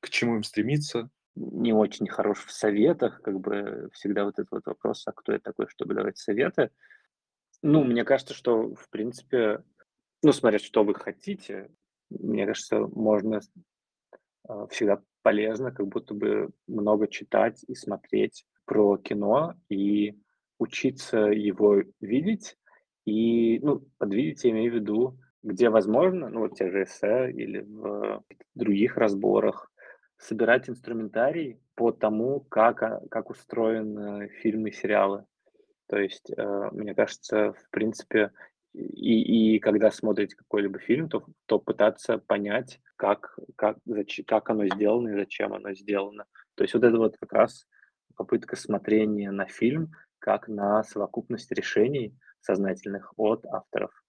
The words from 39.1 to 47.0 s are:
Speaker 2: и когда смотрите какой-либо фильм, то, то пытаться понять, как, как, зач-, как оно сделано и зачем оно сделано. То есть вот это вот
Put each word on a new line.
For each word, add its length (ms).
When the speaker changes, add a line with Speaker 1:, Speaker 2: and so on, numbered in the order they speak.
Speaker 2:
и 40
когда 300
смотрите 460
какой-либо 440
фильм, 280
то, 160
то 140
пытаться 580
понять, 600
как, 420
как, 300
зач-, 400
как 240
оно 160
сделано 440
и 40
зачем 400
оно 200
сделано. 500
То 80
есть 100
вот 100
это 140
вот 200